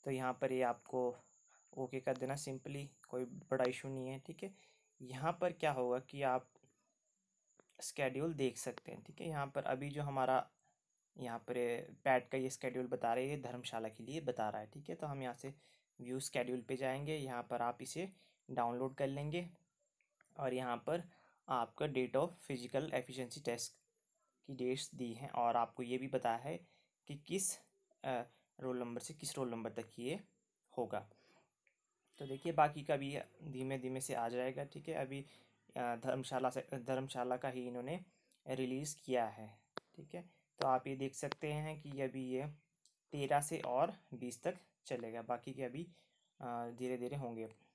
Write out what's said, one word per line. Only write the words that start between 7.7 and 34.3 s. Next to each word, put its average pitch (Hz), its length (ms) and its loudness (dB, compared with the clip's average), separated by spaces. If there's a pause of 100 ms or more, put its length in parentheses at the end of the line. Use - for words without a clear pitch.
शेड्यूल 139 520 0
देख 131 240 2
सकते - 340 -6
हैं, - 100 -12
ठीक - 180 -16
है। 170 80 -4
यहाँ 143 180 0
पर 139 160 -2
अभी 139 280 0
जो 143 120 -2
हमारा 131 480 4 (680)
यहाँ 117 200 -4
पर 120 160 -4 (500)
पैट 131 240 6
का 135 100 0
ये 131 120 0
शेड्यूल 127 360 -2
बता 120 280 2
रहा 127 100 2
है, 139 60 -2
ये 147 60 0
धर्मशाला 120 520 -6
के 110 160 -10
लिए 143 160 -4
बता 120 280 0
रहा 107 120 -2
है, 107 60 -8
ठीक 143 220 -14
है। 170 60 -4
तो 156 120 -6
हम 139 160 -4
यहाँ 123 120 -4
से 135 200 -10 (460)
व्यू 127 200 -2
शेड्यूल 127 400 0
पे 131 160 -4
जाएंगे, 139 400 -2
यहाँ 131 260 -2
पर 120 200 -2
आप 120 200 0
इसे 180 300 -4 (380)
डाउनलोड 123 440 0
कर 139 120 2
लेंगे 151 440 -2 (880)
और 131 160 2
यहाँ 123 220 0
पर 160 260 0 (460)
आपका 127 380 2
date 131 300 2
of 160 120 6 (220)
physical 131 400 0
efficiency 127 480 -2
test 120 300 -2 (800)
की 139 80 -6
डेट्स 127 400 0
दी 120 180 -4
हैं 120 180 -8
और 120 260 6
आपको 117 260 4
ये 123 160 0
भी 135 100 -2
बताया 123 280 4
है 143 240 -4 (480)
कि 151 80 -6
किस, 180 420 2 (460)
अ, 123 180 0 (380)
रोल 127 180 0
नंबर 120 220 -2
से - 140 -8
किस 151 220 -4
रोल 131 120 2
नंबर 113 220 -2
तक 110 160 -6 (120)
ये 156 220 -2 (580)
होगा। 104 300 -2 (1120)
तो 143 80 -6
देखिए 135 260 -2
बाकी 151 300 6
का 147 140 4
भी 139 220 -2 (240)
धीमे 135 360 -2
धीमे 131 220 -2
से 131 140 -2
आ 117 140 0
जाएगा, 131 360 0